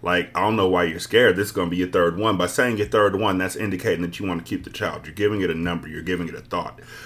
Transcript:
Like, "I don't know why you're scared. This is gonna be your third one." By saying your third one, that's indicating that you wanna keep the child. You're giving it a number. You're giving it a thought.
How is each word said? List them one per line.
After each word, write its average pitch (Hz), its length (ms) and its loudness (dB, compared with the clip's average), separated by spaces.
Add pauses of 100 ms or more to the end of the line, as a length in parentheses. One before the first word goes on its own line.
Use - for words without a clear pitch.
Like, 87 340 0
"I 90 40 0
don't 107 160 2
know 95 120 4
why 90 160 4
you're 82 140 -2
scared. 107 380 4
This 101 100 0
is - 60 -10
gonna 87 180 -2
be 87 60 -2
your 90 120 0
third 85 300 2
one." 107 180 2
By 87 100 0
saying 120 320 0
your 104 100 0
third 104 260 4
one, 98 240 0
that's 92 160 -2
indicating 95 480 -2
that 85 160 -6
you 101 80 -6
wanna 85 160 -2
keep - 220 -6
the - 60 -14
child. 80 360 -6
You're 78 80 -16
giving 101 280 2
it 87 80 2
a 82 40 0
number. 82 320 -2
You're 80 160 -10
giving 87 260 -2
it 73 60 -10
a - 60 -12
thought. - 400 -6 (260)